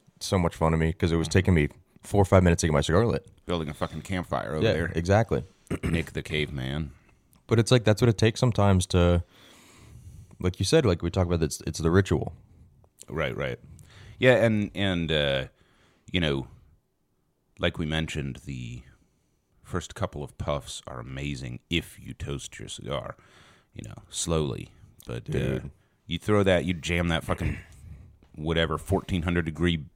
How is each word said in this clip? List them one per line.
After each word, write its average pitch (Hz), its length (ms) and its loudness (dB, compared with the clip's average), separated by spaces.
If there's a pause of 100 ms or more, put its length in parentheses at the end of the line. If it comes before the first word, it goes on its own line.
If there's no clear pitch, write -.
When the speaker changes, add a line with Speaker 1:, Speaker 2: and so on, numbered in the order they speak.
(220)
Speaker 1:
so 98 180 0
much 82 160 0
fun 80 180 2
of 80 60 2
me 80 140 2
'cause 82 180 0
it 82 60 2
was 80 100 0
Speaker 2:
Mm-hmm. 80 60 -8
Speaker 1:
taking 95 200 4
me 73 140 4 (340)
four 101 200 0
or 92 40 6
five 95 180 6
minutes 85 180 4
to 90 60 0
get 78 40 2
my 73 80 4
cigar 85 260 2
lit. 71 220 -2 (180)
Speaker 2:
Building 82 220 -2
a 76 60 -10
fucking 80 300 -6
campfire 71 520 -4
over 78 100 0
Speaker 1:
Yeah, 110 60 4
Speaker 2:
there. 82 240 -2
Speaker 1:
exactly. 87 480 2 (200)
Speaker 2:
<clears throat> - 200 -8
Nick 80 300 -2
the 73 80 -6
caveman. 73 680 -4 (560)
Speaker 1:
But 113 120 4
it's 110 120 2
like, 123 120 4
that's 107 180 4
what 123 60 6
it 113 100 4
takes 110 220 2
sometimes 101 480 4
to, 87 340 4 (1160)
like 92 200 -2
you 98 60 0
said, 156 200 4
like 87 160 2
we 85 80 -2
talked 90 180 0
about, 85 160 2
it's, - 240 -4
it's - 120 -6
the 80 120 2
ritual. 90 420 2 (760)
Speaker 2:
Right, 73 260 -4
right. 64 240 -6 (580)
Yeah, 127 180 6
and, 107 380 2
and, 87 380 -2
uh, 69 340 0 (640)
you 90 120 0
know, 69 260 0 (1120)
like 90 180 -2
we 85 80 -4
mentioned, 76 600 -4
the 62 380 -12 (800)
first - 340 -10
couple 76 280 -6
of - 140 -14
puffs - 500 -6
are 62 140 -12
amazing 65 580 -8 (100)
if - 300 -4
you 60 140 -16
toast - 460 -10
your 52 100 -14
cigar, - 480 -10 (560)
you - 140 -14
know, 53 80 -16 (140)
slowly. 76 600 -2 (360)
But, 58 240 -10
uh, - 40 -6
Speaker 1:
Dude. - 380 -4 (360)
Speaker 2:
you 85 100 -4
throw 104 260 2
that, 90 200 4
you 90 100 0
jam 85 360 -2
that 82 160 -2
fucking 80 360 -4
<clears throat> - 60 -20 (720)
whatever 80 400 0
fourteen 92 440 -2
hundred 85 240 0
degree 80 360 0 (140)